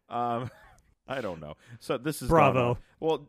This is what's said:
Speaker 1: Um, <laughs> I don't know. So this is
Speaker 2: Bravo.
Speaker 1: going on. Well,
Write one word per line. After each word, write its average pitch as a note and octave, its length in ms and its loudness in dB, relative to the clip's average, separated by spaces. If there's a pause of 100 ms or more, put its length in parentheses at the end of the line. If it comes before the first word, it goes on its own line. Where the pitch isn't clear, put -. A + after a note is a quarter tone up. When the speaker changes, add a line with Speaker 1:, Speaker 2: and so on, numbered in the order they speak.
(100)
Speaker 1:
Um, A#2+ 400 -2 (280)
<laughs> - 300 -20
I C3+ 140 -6
don't F2+ 180 -8
know. D2+ 140 -14 (260)
So D3+ 160 -4
this C#3 240 -6
is B2+ 80 -4
Speaker 2:
Bravo. D3 240 6
Speaker 1:
going B2 160 2
on. A#2+ 80 0 (240)
Well, D3+ 280 -2